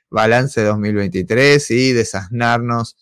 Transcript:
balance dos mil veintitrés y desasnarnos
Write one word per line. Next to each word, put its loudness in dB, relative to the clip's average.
balance 0
dos 0
mil -2
veintitrés 2
y 2
desasnarnos -2